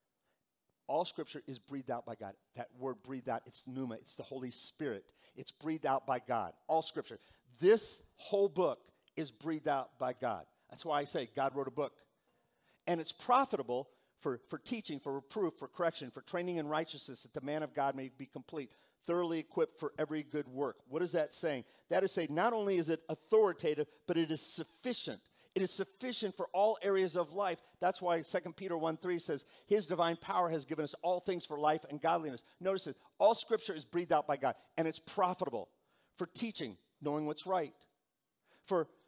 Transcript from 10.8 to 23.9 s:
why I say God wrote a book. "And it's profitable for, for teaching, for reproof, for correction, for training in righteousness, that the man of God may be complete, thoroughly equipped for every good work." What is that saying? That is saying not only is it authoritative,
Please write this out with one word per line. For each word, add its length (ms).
why 160
I 40
say 300
God 220
wrote 120
a 20
book. 240
"And 140
it's 120
profitable 800
for, 180
for 100
teaching, 420
for 140
reproof, 440
for 80
correction, 440
for 100
training 360
in 120
righteousness, 540
that 100
the 80
man 220
of 100
God 220
may 160
be 160
complete, 440
thoroughly 320
equipped 400
for 200
every 240
good 260
work." 380
What 140
is 120
that 200
saying? 320
That 160
is 80
saying 220
not 180
only 240
is 140
it 180
authoritative, 800